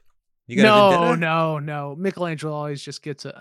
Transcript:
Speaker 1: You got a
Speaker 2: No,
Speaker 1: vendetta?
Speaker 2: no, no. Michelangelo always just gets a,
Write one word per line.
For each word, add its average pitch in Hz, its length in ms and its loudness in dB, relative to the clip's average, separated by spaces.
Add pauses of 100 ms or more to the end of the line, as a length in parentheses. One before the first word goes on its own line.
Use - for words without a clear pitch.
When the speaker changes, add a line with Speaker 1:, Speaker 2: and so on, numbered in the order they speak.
(480)
Speaker 1:
You 120 100 -10
got - 60 4
a - 20 8
Speaker 2:
No, 208 240 8 (220)
Speaker 1:
vendetta? 165 80 0
Speaker 2:
no, 160 400 -2
no. 143 380 -10
Michelangelo 165 560 -6
always 147 280 -8
just - 220 -16
gets 147 220 -12
a, 139 160 -14